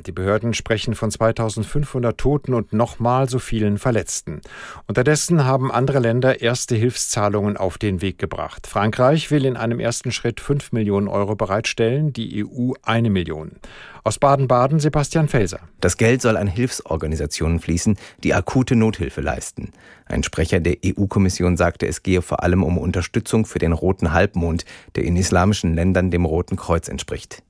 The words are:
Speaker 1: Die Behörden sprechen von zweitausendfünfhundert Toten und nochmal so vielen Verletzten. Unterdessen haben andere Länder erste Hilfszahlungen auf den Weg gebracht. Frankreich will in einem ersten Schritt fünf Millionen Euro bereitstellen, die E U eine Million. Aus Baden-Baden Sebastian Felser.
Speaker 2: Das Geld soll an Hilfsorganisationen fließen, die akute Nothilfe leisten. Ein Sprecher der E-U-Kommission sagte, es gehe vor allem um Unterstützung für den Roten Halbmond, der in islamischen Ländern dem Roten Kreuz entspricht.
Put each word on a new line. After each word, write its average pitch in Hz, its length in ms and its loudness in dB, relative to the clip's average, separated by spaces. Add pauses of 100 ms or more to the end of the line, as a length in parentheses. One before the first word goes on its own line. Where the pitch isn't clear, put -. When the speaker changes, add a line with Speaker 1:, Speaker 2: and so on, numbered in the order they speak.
Speaker 1:
Die 92 80 -12
Behörden 104 400 0
sprechen 107 420 -2
von 107 160 -4
zweitausendfünfhundert 113 1080 -2
Toten 139 340 0
und 113 220 -2
nochmal 120 560 0
so 127 80 -2
vielen 104 400 0
Verletzten. - 640 -4 (440)
Unterdessen 147 600 2
haben 131 260 2
andere 135 280 4
Länder 123 420 2
erste 120 320 0
Hilfszahlungen 104 840 0
auf 95 220 -4
den 95 240 -2
Weg 95 160 -4
gebracht. - 480 -8
Frankreich 127 640 2
will 143 160 2
in 127 100 0
einem 117 240 -2
ersten 117 320 -4
Schritt - 280 -4
fünf - 300 -4
Millionen 104 380 0
Euro 101 260 0
bereitstellen, 113 760 0
die 113 280 -6
E 104 40 -2
U 127 380 -2
eine 117 260 2
Million. 82 440 -2 (520)
Aus 110 160 -2
Baden-Baden 135 580 4
Sebastian 151 480 2
Felser. 107 320 0 (220)
Speaker 2:
Das 90 160 2
Geld 120 260 4
soll 110 140 2
an 98 100 0
Hilfsorganisationen 80 1120 -2
fließen, 87 380 0 (260)
die - 120 2
akute 123 420 2
Nothilfe 110 440 0
leisten. - 520 -8 (320)
Ein - 180 -4
Sprecher 85 380 0
der 82 240 -2
E-U-Kommission 92 720 2
sagte, - 320 0
es - 160 -8
gehe 92 180 2
vor - 220 -4
allem 90 180 4
um 82 160 0
Unterstützung 98 680 0
für - 120 -6
den 82 140 2
Roten 87 400 0
Halbmond, 85 520 0 (300)
der - 80 0
in 85 140 0
islamischen 92 580 2
Ländern 90 380 2
dem 87 120 2
Roten 82 300 0
Kreuz 85 320 -2
entspricht. - 640 -10